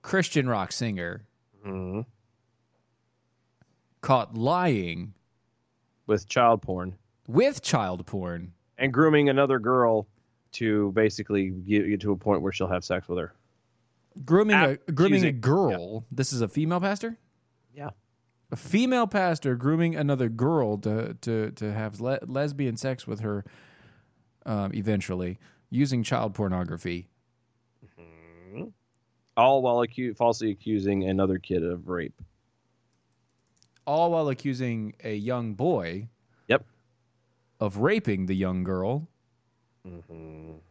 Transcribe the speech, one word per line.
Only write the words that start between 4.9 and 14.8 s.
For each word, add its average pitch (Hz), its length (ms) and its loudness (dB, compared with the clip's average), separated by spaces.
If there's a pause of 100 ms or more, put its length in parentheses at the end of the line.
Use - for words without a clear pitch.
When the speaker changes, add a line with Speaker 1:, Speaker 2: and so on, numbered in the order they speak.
Speaker 2:
With 104 220 0
child 117 320 4
porn. 92 360 -6 (300)
Speaker 1:
With 240 360 2
child 92 420 -2
porn. 87 480 -8 (240)
Speaker 2:
And 127 160 0
grooming 147 380 6
another 135 280 4
girl 117 480 2 (460)
to 104 400 0
basically 101 560 2
get, 92 400 0
get 104 120 -2
to 101 120 -2
a 95 40 0
point 95 240 0
where 92 120 -2
she'll 92 160 -4
have 90 160 -2
sex 92 240 -4
with 87 100 -4
her. 80 140 -8 (920)
Speaker 1:
Grooming 196 300 4
Speaker 2:
Ap-, 151 320 4